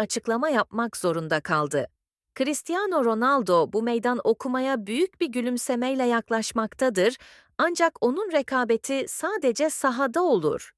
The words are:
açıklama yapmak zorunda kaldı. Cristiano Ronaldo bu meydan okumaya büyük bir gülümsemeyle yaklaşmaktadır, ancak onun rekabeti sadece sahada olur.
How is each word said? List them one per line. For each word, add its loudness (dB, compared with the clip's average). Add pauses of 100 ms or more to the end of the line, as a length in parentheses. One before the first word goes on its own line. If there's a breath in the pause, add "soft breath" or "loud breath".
açıklama -2
yapmak -2
zorunda -2
kaldı. -2 (520)
Cristiano -2
Ronaldo 2
bu 0
meydan 0
okumaya 0
büyük -2
bir 2
gülümsemeyle -2
yaklaşmaktadır, 0 (420 loud breath)
ancak 2
onun 0
rekabeti 0
sadece 0
sahada 0
olur. 0